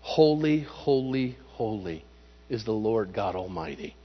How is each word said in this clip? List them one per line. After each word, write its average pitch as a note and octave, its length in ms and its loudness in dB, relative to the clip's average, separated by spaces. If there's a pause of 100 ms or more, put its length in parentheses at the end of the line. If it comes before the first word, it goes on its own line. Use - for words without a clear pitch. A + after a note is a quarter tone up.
"Holy, D3+ 600 4
holy, C3 760 0 (120)
holy F#2+ 540 -6 (460)
is A2+ 160 -4
the A2 80 -2
Lord G#2+ 400 0
God F#2+ 220 -2
Almighty." F2+ 600 -8 (100)